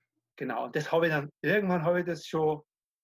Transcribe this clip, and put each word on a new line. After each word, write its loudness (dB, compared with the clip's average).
Genau, -4
und -4
das -4
habe 4
ich 0
dann, -2
irgendwann 2
habe 2
ich -2
das -6
schon, 0